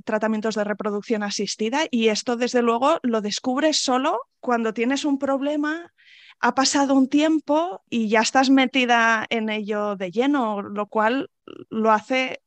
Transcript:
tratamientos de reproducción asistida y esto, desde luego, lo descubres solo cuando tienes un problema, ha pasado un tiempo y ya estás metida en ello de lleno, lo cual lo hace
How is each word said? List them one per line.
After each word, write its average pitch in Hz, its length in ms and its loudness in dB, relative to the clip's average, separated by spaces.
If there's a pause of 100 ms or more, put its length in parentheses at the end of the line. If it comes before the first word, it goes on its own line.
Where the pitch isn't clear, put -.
tratamientos 214 520 -2
de 208 100 -2
reproducción 208 580 -4
asistida 220 680 -4
y 226 180 2
esto, 214 260 0
desde 240 260 0
luego, 240 420 2
lo 226 180 0
descubres 262 600 0
solo 277 380 0 (220)
cuando 233 320 -2
tienes 247 320 -2
un 277 120 0
problema, 294 760 -4 (460)
ha 285 160 0
pasado 269 380 2
un 269 140 4
tiempo 311 840 0
y 226 200 -2
ya 214 100 4
estás 262 300 2
metida 240 800 4
en 220 200 -2
ello 208 460 -4
de 185 160 -6
lleno, 226 500 0
lo 208 260 -8
cual 226 420 0 (400)
lo 220 220 2
hace 262 560 0